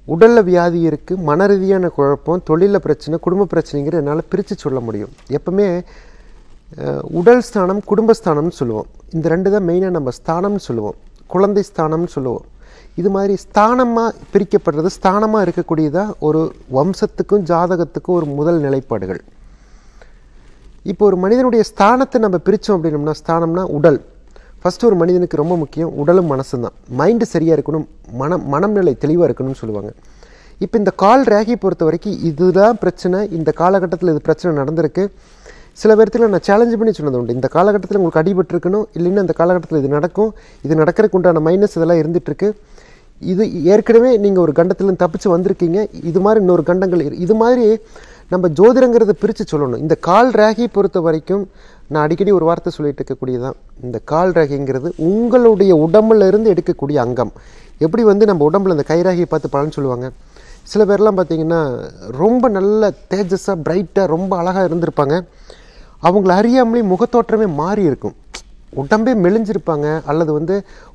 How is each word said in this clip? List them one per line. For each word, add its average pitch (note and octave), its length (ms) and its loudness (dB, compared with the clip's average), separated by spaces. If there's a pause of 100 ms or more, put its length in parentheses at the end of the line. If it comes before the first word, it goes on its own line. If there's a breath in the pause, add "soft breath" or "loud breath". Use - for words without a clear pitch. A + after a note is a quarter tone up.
உடல்ல A3+ 360 6
வியாதி F3 360 0
இருக்கு, E3 380 -4
மன E3+ 280 0
ரீதியான F#3+ 420 0
குழப்பம், C#3+ 640 -2
தொழில F#3+ 260 2
பிரச்சனை, D#3 460 -4
குடும்ப F3+ 340 -2
பிரச்சனைங்கிறது D3+ 380 -4
என்னால D3+ 280 -2 (140)
பிரிச்சு G3 220 -6
சொல்ல C3 220 -4
முடியும். G#2+ 300 -8 (200)
எப்பவுமே, F3+ 540 -2 (920 soft breath)
அஹ், C#3+ 240 -6
உடல் A3+ 400 2
ஸ்தானம், G3 460 -4
குடும்பஸ்தானம்னு F#3+ 640 0
சொல்லுவோம். A#2 360 -6 (240)
இந்த D#3+ 200 -4
ரெண்டு F#3 220 0
தான் G3 160 -2
மெயினா F#3 220 -2
நம்ம D3+ 200 -4 (160)
ஸ்தானம்னு F#3+ 320 -4
சொல்லுவோம், A2+ 380 -8 (320)
குழந்தை G3 360 0 (120)
ஸ்தானம்னு D#3+ 320 -4
சொல்லுவோம். C3 380 -8 (560 soft breath)
இது F#3+ 140 0
மாதிரி G3 280 -2
ஸ்தானமா A#3 640 0 (280)
பிரிக்கப்படுறது, F3 640 0
ஸ்தானமா G#3+ 480 0
இருக்கக்கூடியதா E3 600 -2 (220)
ஒரு D#3 140 2 (360)
வம்சத்துக்கும் F#3+ 760 -2
ஜாதகத்துக்கும் E3+ 680 -2
ஒரு D#3 80 -4 (120)
முதல் E3 260 0
நிலைப்பாடுகள். A2+ 560 -6 (1700 soft breath)
இப்போ G3 180 0
ஒரு F#3 160 2
மனிதனுடைய A#3 460 2
ஸ்தானத்தை B3 540 0
நம்ம F3+ 220 -2
பிரிச்சோம் G#3 300 0
அப்படின்னோம்னா, D3+ 440 -2
ஸ்தானம்னா E3 420 -2 (140)
உடல். D3+ 220 4 (640 soft breath)
ஃபர்ஸ்ட் F#3 260 -4
ஒரு G3+ 120 4
மனிதனுக்கு F3+ 420 0
ரொம்ப F3 200 0
முக்கியம் D#3+ 400 -6
உடலும் F3 320 2
மனசும் C3 320 -6
தான். - 100 -10 (240)
மைண்டு G#3+ 340 2
சரியா E3 220 2
இருக்கணும், D3 320 -4 (320)
மனம், D#3 240 -4 (100)
மனம்நிலை F#3 400 0 (100)
தெளிவா E3 240 2
இருக்கணும்னு C3 340 -6
சொல்லுவாங்க. G#2 300 -10 (720 soft breath)
இப்போ F#3+ 180 -6
இந்த G3 100 2 (120)
கால் B3+ 200 6 (100)
ரேகை G#3+ 300 0
பொறுத்த F3 240 -2
வரைக்கும் E3+ 320 -4 (100)
இதுதான் F#3 540 2
பிரச்சனை, F3+ 360 -2 (180)
இந்த D#3 120 -2 (120)
காலகட்டத்துல F3+ 520 0
இது D3 140 -2
பிரச்சனை E3 320 -2
நடந்திருக்கு. D#3+ 460 -2 (760 soft breath)
சில G#3+ 160 4
பேர்த்துல A3+ 360 4
நான் E3+ 140 -2
சேலஞ்ச் A3+ 320 2
பண்ணி A3 180 2
சொன்னது C#3 220 -4
உண்டு, A#2+ 180 -4
இந்த C3 180 -2
காலகட்டத்துல G3+ 440 0
உங்களுக்கு D#3+ 220 2
அடிபட்டிருக்கணும், F#3 640 -2 (120)
இல்லைன்னா F#3 280 0
இந்த E3 140 -2
காலகட்டத்துல E3 440 0
இது C3+ 140 -2
நடக்கும், G3 340 -2 (340 soft breath)
இது D3 160 0
நடக்கிறதுக்கு F#3 380 2
உண்டான E3+ 280 2
மைனஸ் G3 300 2
இதெல்லாம் E3 240 2
இருந்துட்டுருக்கு. E3 480 -2 (840 soft breath)
இது G3 100 0 (300)
ஏற்கனவே A#3 380 4 (120)
நீங்க G3 220 2
ஒரு D3+ 140 0
கண்டத்துலேருந்து F#3 440 0
தப்பிச்சு F3+ 320 -2
வந்திருக்கீங்க, F3+ 440 -2 (300)
இது E3+ 160 0
மாதிரி A3 180 4
இன்னொரு F3 260 2
கண்டங்கள் F3+ 380 0
இரு-, - 180 -8
இது G#3+ 160 2
மாதிரி B3 240 2 (680 loud breath)
நம்ம F3+ 140 0 (120)
ஜோதிடங்கிறத A#3 640 6
பிரிச்சு G3+ 300 -2
சொல்லணும். C#3 340 -2
இந்த D#3 100 2 (120)
கால் A3+ 320 4
ரேகை A3 360 2
பொறுத்த G3 320 0
வரைக்கும் F#3 360 -2 (480 soft breath)
நான் D3+ 140 0
அடிக்கடி F3 320 0
ஒரு E3 120 0
வார்த்தை E3+ 260 -2
சொல்லிட்டு D3 260 -6
இருக்கக்கூடியதுதான், B2+ 560 -6 (280)
இந்த A#2+ 120 -8 (140)
கால் F3+ 260 2
ரேகைங்கிறது C#3 520 -2 (200)
உங்களுடைய A3 640 4 (120)
உடம்புல G#3+ 460 4
இருந்து G#3+ 220 2
எடுக்கக்கூடிய D3 520 -2
அங்கம். A#2+ 280 -4 (520 soft breath)
எப்படி G#3+ 260 0
வந்து G3+ 200 4
நம்ம D#3 180 2
உடம்புல F#3+ 280 2
இந்த C#3 140 -2
கை E3 160 2
ரேகையை F3 260 0
பார்த்து D3+ 220 -4
பலன் C#3+ 220 -2
சொல்லுவாங்க, B2+ 320 -4 (640 soft breath)
சில G#3 180 0
பேர்லாம் G3+ 300 2
பார்த்தீங்கன்னா E3 420 -2 (640)
ரொம்ப A#3+ 340 2
நல்ல G3+ 340 0 (220)
தேஜஸா, F#3+ 420 -4 (120)
பிரைட்டா, F#3+ 380 -2 (100)
ரொம்ப F#3 160 -4 (100)
அழகா F#3 280 -2
இருந்திருப்பாங்க. D#3+ 480 -2 (920 soft breath)
அவங்கள F#3+ 320 2
அறியாமலே A#3+ 420 2 (100)
முகத்தோற்றமே A3 540 0 (140)
மாறி G3 300 -2
இருக்கும், - 260 -6 (640)
உடம்பே G#3+ 320 0 (120)
மெலிஞ்சிருப்பாங்க, F3+ 640 -2 (240)
அல்லது D#3 260 0
வந்து E3+ 180 -2 (400 loud breath)